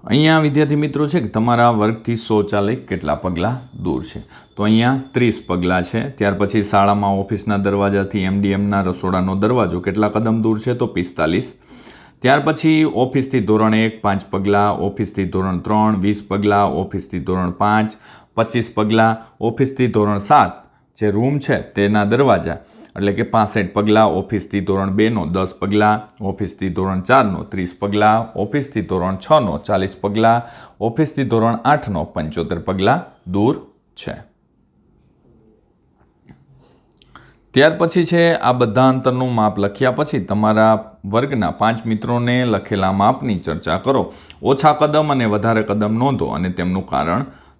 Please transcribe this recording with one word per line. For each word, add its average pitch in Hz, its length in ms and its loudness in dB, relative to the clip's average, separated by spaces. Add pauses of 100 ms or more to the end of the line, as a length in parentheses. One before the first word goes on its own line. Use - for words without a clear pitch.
અહીંયા 156 360 4
વિદ્યાર્થી 147 360 2
મિત્રો 147 320 -2
છે 170 140 0
કે 107 60 -4
તમારા 117 440 2
વર્ગથી 113 440 0
શૌચાલય 104 600 0
કેટલા 80 400 -6
પગલાં 92 680 -6
દૂર 71 200 -4
છે. - 160 -12 (360)
તો 98 80 -4
અહીંયા 117 380 2 (100)
ત્રીસ 120 360 0
પગલાં 90 360 0
છે. 113 260 -6
ત્યાર 101 240 -2
પછી 101 280 0
શાળામાં 101 580 2
ઓફિસના 101 380 -4
દરવાજાથી 98 640 0
એમ 98 220 0
ડી 98 100 2
એમના 101 300 0
રસોડાનો 92 540 -2
દરવાજો 98 440 0
કેટલા 101 300 0
કદમ 113 320 0
દૂર 110 180 0
છે. 120 160 -2
તો 120 120 -2
પિસ્તાલીસ. 87 680 -4 (640)
ત્યાર 139 260 4
પછી 156 380 2
ઓફિસથી 127 560 0
ધોરણ 107 360 2
એક 110 260 0
પાંચ 98 280 -2
પગલાં, 101 420 0
ઓફિસથી 98 540 -4
ધોરણ 92 340 -2
ત્રણ 107 400 0
વીસ 101 280 -2
પગલાં, 101 460 2
ઓફિસથી 92 460 -6
ધોરણ 90 320 -2
પાંચ 107 400 0 (440)
પચીસ 117 400 -2
પગલાં, 113 420 2 (220)
ઓફિસથી 127 480 0
ધોરણ 104 300 2
સાત 101 340 4 (460)
જે 104 140 0
રૂમ 131 280 0
છે 131 220 -2
તેના 101 440 0
દરવાજા 113 520 2 (380)
એટલે 101 180 0
કે 104 100 -2
પાસઠ 104 500 0
પગલાં, 107 340 4
ઓફિસથી 98 540 -4
ધોરણ 95 280 -2
બેનો 107 360 0
દસ 92 340 -4
પગલાં, 104 420 2 (200)
ઓફિસથી 95 480 -6
ધોરણ 92 320 -4
ચારનો 101 420 2
ત્રીસ 90 360 -8
પગલાં, 107 560 2
ઓફિસથી 110 460 -4
ધોરણ 92 360 -4
છનો 107 400 2
ચાલીસ 95 440 -2
પગલાં, 113 400 2 (380)
ઓફિસથી 135 440 -2
ધોરણ 113 420 2
આઠનો 107 380 0
પંચોતેર 85 560 -6
પગલાં 95 400 0 (320)
દૂર 104 240 2 (400)
છે. - 180 -12 (3500)
ત્યાર 156 240 4
પછી 170 260 2
છે 170 320 4
આ - 180 0
બધા 123 360 2
અંતરનું 127 440 0
માપ 107 260 0
લખ્યા 127 320 0
પછી 123 280 -2
તમારા 107 840 0
વર્ગના 110 460 -2
પાંચ 113 340 -2
મિત્રોને 120 600 -2
લખેલા 98 460 -2
માપની 107 480 0
ચર્ચા 82 380 -4
કરો. 123 360 -2 (280)
ઓછા 139 320 4
કદમ 151 380 2
અને 131 140 0
વધારે 107 380 0
કદમ 107 340 -2
નોંધો 123 280 0
અને 78 240 -4
તેમનું 92 360 -4
કારણ 85 400 -2 (340)